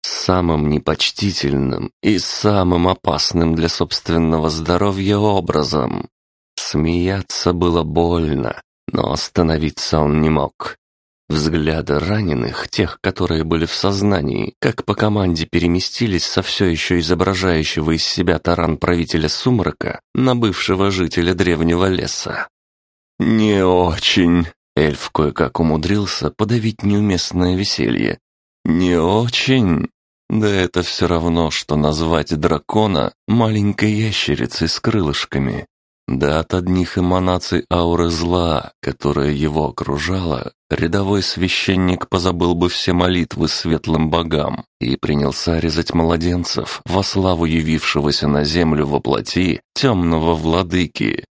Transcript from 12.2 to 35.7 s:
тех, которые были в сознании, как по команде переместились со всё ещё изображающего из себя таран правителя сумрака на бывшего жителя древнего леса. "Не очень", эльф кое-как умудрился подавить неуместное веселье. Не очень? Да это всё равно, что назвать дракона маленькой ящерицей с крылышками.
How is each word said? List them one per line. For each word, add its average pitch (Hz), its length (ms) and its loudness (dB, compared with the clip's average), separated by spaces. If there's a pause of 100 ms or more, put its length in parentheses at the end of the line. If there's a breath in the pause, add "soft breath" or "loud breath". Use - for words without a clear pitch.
тех, - 320 -2
которые 85 420 0
были 80 220 0
в - 100 -6
сознании, 98 840 0
как - 260 -2
по 104 100 0
команде 95 500 0
переместились 90 800 0
со - 160 -2
всё - 240 0
ещё 85 320 0
изображающего 85 960 0
из 80 120 0
себя 85 360 0
таран 85 380 0
правителя 82 520 0
сумрака - 720 -2 (140)
на 127 200 2
бывшего 98 540 0
жителя 90 460 0
древнего 85 500 2
леса. - 640 -4 (720)
"Не 107 440 2
очень", 87 840 2 (320)
эльф 73 320 0
кое-как 73 480 0
умудрился 80 720 0
подавить 110 520 -2
неуместное 95 720 0
веселье. 57 640 -2 (460)
Не 87 340 2
очень? 110 880 2 (400)
Да 107 180 0
это 92 360 0
всё - 240 -2
равно, 82 440 2
что - 240 -4
назвать 76 600 0
дракона 80 800 0 (140)
маленькой 107 640 2
ящерицей 98 760 -2
с - 120 -4
крылышками. 71 880 -2 (420)